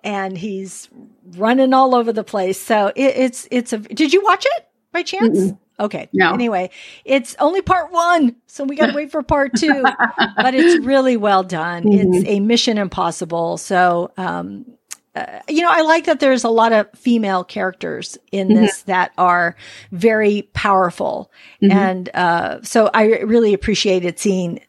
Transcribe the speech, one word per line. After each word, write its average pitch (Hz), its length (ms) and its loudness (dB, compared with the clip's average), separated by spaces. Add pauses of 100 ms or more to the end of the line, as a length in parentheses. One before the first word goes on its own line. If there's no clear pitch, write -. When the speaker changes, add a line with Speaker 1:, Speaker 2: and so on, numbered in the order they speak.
Speaker 1:
and 196 340 -6
he's 190 520 -10 (480)
running 262 360 2
all 262 220 4
over 233 160 0
the 214 140 -4
place." 190 340 -4
So 214 340 0
it, 269 220 0
it's, 254 360 -2
it's 247 200 -4
a, 220 60 -4
did 262 340 -2
you 381 100 4
watch 392 240 0
it 605 220 -4 (240)
by 349 120 -4
chance? 226 360 0
Speaker 2:
Mm-mm. 190 180 -2 (220)
Speaker 1:
Okay. 208 320 -6
Speaker 2:
No. 196 220 2
Speaker 1:
Anyway, 214 380 -2 (340)
it's 262 340 -2
only 349 220 0
part 359 300 -2
one, 339 440 2 (120)
so - 160 -12
we 277 120 -6
gotta 302 180 2
wait 294 180 -6
for 311 100 -4
part 277 340 -2
two, 277 280 0 (280)
Speaker 2:
<laughs> 220 240 -2
Speaker 1:
but 254 200 0
it's 330 280 4
really 262 340 2
well 202 260 2
done. 175 400 -6
Speaker 2:
Mm-hmm. 196 320 4
Speaker 1:
It's 185 120 0
a 202 120 0
Mission 220 400 0
Impossible. 170 760 -4
So, 180 600 0
um, 180 480 -8 (500)
uh, - 100 -8 (220)
you 311 140 0
know, 339 80 2
I 339 140 4
like 330 220 2
that 302 140 0
there's 262 240 2
a 240 60 0
lot 226 240 4
of 220 220 2
female 202 480 0
characters 180 760 -8 (140)
in 190 160 -4
Speaker 2:
Mm-hmm. 214 120 4
Speaker 1:
this 208 240 2
that 185 360 -2
are 175 360 2 (360)
very 208 640 2
powerful. - 800 0 (300)
Speaker 2:
Mm-hmm. 196 160 6
Speaker 1:
And, 185 380 0
uh, 170 480 -2
so 214 280 2
I 220 280 2
really 226 340 2
appreciated 185 640 -2
seeing 185 520 -2